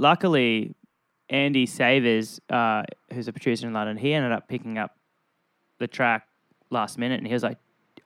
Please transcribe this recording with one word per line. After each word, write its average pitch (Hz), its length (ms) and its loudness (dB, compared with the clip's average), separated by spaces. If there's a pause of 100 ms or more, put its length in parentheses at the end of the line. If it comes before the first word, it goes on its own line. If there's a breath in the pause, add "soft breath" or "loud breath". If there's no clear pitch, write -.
luckily, 139 720 2 (540)
Andy 135 360 2
Savers, 120 720 2 (100)
uh, 113 340 0 (300)
who's 120 140 -8
a 110 60 -10
producer 117 340 -2
in 113 60 -6
London, 107 240 -4
he 139 160 0
ended 131 180 0
up - 160 -4
picking 113 300 -8
up - 180 -6 (840)
the 120 100 -4
track 117 380 0 (460)
last 113 260 -2
minute, 123 220 -2
and 117 80 -8
he 117 60 -4
was 120 100 -2
like, - 140 -4 (480)